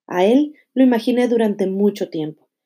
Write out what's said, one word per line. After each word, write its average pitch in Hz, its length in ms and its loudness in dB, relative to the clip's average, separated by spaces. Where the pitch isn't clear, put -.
A 180 200 0
él 285 260 2
lo 262 100 4
imaginé 247 420 0
durante 214 400 0
mucho 196 440 -2
tiempo. 151 400 -10